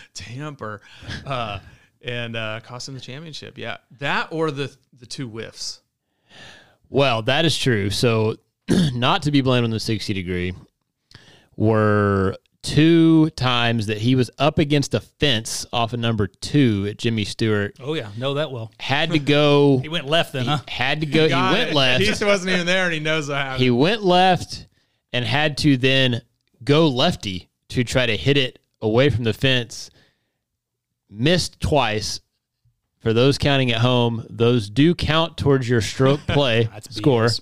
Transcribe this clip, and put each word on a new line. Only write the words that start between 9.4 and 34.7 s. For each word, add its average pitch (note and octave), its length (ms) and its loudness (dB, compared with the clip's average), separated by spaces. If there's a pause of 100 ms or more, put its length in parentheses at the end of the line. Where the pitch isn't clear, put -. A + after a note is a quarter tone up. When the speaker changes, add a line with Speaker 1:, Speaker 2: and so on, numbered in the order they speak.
Speaker 2:
blamed B2 240 2
on A2+ 60 -2
the A2 100 -4
sixty G#2+ 320 -4
degree F2+ 400 -4 (1040)
were G#2 800 2 (280)
two D#3+ 680 4
times A#2 560 0
that G#2+ 100 -4
he B2 180 2
was B2+ 220 0
up C#3+ 200 0
against D3 360 0
a A2 80 0
fence - 720 -4
off A#2 200 -2
of A#2+ 60 -6
number A2+ 280 -2
two A2 600 0
at G#2+ 80 -12
Jimmy A2+ 280 -2
Stewart. G#2 560 -2
Speaker 3:
Oh, C#3+ 120 -8
yeah. A#2+ 240 -8
Know C#3 180 -4
that D3 160 -4
well. A2+ 280 -12
Speaker 2:
Had D3+ 320 -2
to D#3+ 80 2
go. C#3+ 600 4
Speaker 3:
<laughs> C3 40 -6
He D3+ 60 -10
went D#3 180 -6
left D#3 260 0
then, B2+ 100 -4
Speaker 2:
He A#2 60 -2
Speaker 3:
huh? - 180 0
Speaker 2:
had D3 340 -2
to D#3+ 40 -2
go. D#3 180 2
He D#3 60 2
Speaker 1:
Got F3+ 240 0
Speaker 2:
went A3+ 180 0
Speaker 1:
it. D3 40 -2
Speaker 2:
left. C3 280 2 (160)
Speaker 1:
He G#3+ 60 -2
wasn't F#3+ 280 0
even F3+ 120 -2
there, F#3 200 2
and E3+ 80 -2
he D#3 60 -4
knows D#3 300 -2
what C#3 80 -4
happened. C3 260 -2
Speaker 2:
He B2+ 80 4
went F3+ 320 2
left F3+ 640 2 (460)
and B2 120 -2
had C#3 340 0
to C#3+ 180 4
then C3 440 2 (420)
go D3+ 240 4
lefty B2 600 -2 (200)
to B2+ 140 -2
try B2 220 0
to A2 120 0
hit C#3 200 2
it B2+ 220 -2 (220)
away A#2 280 4
from A#2+ 160 -2
the G#2+ 80 0
fence. B2+ 560 -2 (1200)
Missed C3+ 500 -2
twice. A2 600 -2 (800)
For A2+ 140 0
those C3 240 4
counting C3+ 340 2
at A2+ 80 -2
home, A#2+ 500 2
those A2+ 400 2
do D3 240 4